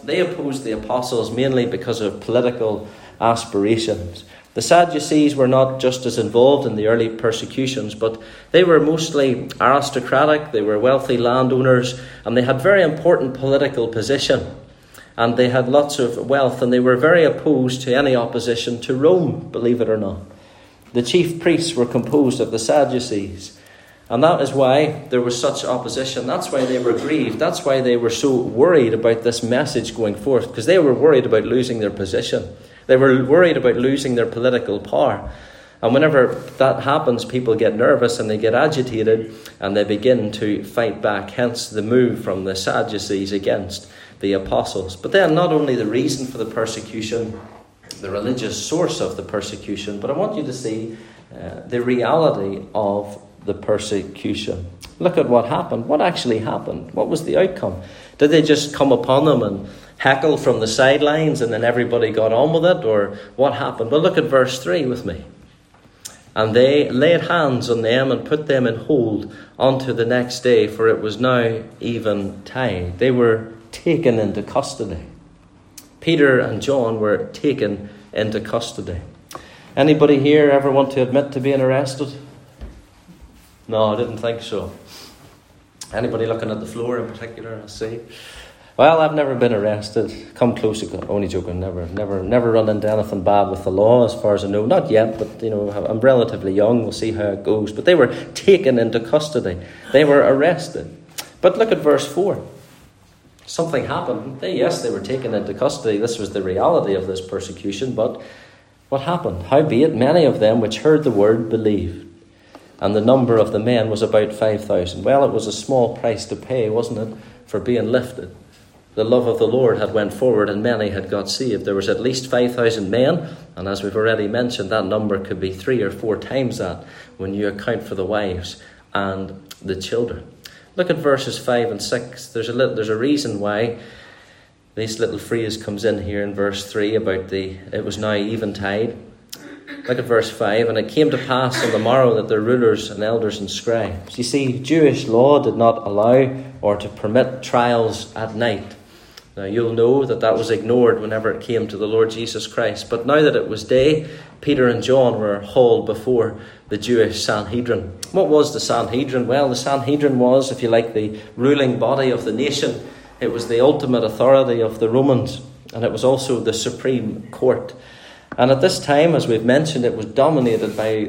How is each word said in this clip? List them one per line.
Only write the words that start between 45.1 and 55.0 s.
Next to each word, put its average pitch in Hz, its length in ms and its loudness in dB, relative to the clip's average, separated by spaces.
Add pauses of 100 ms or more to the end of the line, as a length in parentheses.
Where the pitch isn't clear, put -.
then 175 240 4
not 175 180 2
only 143 220 0
the 113 100 -2
reason 131 400 -2
for - 140 -10
the 110 60 -4
persecution, 110 920 -6 (640)
the 98 80 -10
religious 110 560 -6
source 165 340 -2
of 92 180 -4
the 98 60 -10
persecution, 101 760 -8
but 120 100 -6
I 139 40 -2
want 208 220 -4
you 147 80 -6
to 127 100 -8
see, 113 440 -8 (360)
uh, - 340 -14
the 123 140 -4
reality 120 920 0
of 101 480 -4 (240)
the 101 80 -4
persecution. 101 1120 -4 (320)
Look 180 180 0